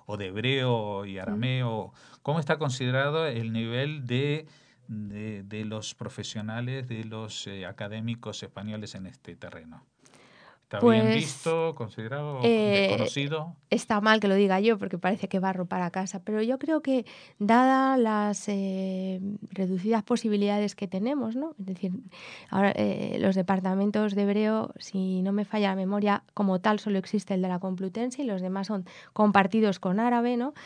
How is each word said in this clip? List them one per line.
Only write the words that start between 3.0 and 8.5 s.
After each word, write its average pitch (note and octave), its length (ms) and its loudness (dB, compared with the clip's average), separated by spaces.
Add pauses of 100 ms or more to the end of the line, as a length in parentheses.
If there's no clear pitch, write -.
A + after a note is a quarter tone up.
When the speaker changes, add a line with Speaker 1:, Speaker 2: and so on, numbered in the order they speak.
Speaker 1:
el A2+ 240 -4
nivel B2+ 540 -4
de, C#3+ 400 -2 (420)
de, G#2 560 -8
de G#2+ 220 -8
los G#2+ 300 -8
profesionales, B2 920 -8
de A2 160 -8
los, A2 440 -10
eh, G2 180 -10
académicos A2 760 -8
españoles G#2 540 -10